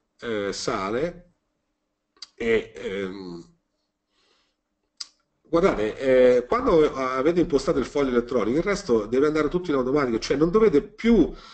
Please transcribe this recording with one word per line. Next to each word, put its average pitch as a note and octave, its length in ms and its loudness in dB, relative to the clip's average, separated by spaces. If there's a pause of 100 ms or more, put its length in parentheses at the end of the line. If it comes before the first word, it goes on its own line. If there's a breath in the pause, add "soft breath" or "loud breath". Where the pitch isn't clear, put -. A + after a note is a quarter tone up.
(200)
eh, G#2 320 -4
sale A#2+ 800 -6 (1040)
e, A2+ 400 -2
ehm, F#2+ 840 -10 (1800)
guardate, C#3+ 540 0 (400)
eh, B2 100 -2
quando G3+ 480 2
avete C3 460 0
impostato C#3+ 400 0
il A#2 40 0
foglio C#3 260 -2
elettronico, A#2+ 460 0
il E3+ 60 0
resto B2 420 0
deve B2+ 220 0
andare D3+ 220 0
tutto F3+ 220 -4
in C#3+ 60 0
automatico, B2+ 440 0
cioè - 160 -2
non D#3+ 140 2
dovete G#3 300 4
più A3 500 2 (240 loud breath)